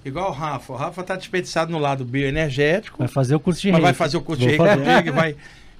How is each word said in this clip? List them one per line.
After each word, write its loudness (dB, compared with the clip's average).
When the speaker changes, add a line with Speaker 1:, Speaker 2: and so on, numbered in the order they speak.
Speaker 1:
igual -6
o -6
Rafa. -8
O -10
Rafa -6
tá -6
desperdiçado -4
no -4
lado -2
bioenergético. -2
Speaker 2:
Vai 0
fazer 2
o 2
curso -2
de 2
Speaker 1:
Mas 4
vai 4
Speaker 2:
reiki. -2
Speaker 1:
fazer 0
o -4
curso -4
de 4
Speaker 2:
Vou 4
Speaker 1:
reiki 4
Speaker 2:
fazer. 4
Speaker 1:
comigo, -2
vai. 0